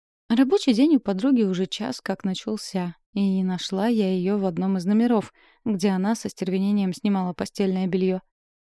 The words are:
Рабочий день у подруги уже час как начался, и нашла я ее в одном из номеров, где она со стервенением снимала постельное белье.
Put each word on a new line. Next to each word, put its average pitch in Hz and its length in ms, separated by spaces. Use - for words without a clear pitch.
Рабочий 269 460
день 285 220
у 226 40
подруги 226 420
уже 185 240
час - 340
как - 240
начался, 190 720
и 190 320
нашла 185 420
я 214 260
ее 190 260
в 196 80
одном 185 300
из 175 80
номеров, 220 480
где 202 260
она 196 260
со - 120
стервенением 190 640
снимала 190 400
постельное 190 540
белье. 185 340